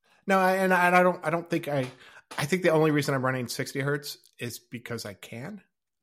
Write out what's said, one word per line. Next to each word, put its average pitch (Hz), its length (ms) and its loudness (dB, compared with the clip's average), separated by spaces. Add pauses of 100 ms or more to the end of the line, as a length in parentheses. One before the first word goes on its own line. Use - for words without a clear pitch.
(280)
No, 190 120 4
I, 190 180 4
and 190 160 2
I, 175 140 4
and 180 80 4
I 180 80 8
don't, 175 220 0
I 156 40 0
don't 170 200 -4
think 165 180 -2
I, 135 240 -2 (460)
I 147 80 -2
think 180 180 0
the 175 80 6
only 156 200 4
reason 143 240 0
I'm 127 100 -2
running 127 220 -2
sixty 135 340 -6
hertz 143 360 -6 (220)
is 120 200 -10
because 117 460 -12
I 104 100 -12
can. 160 480 -16 (400)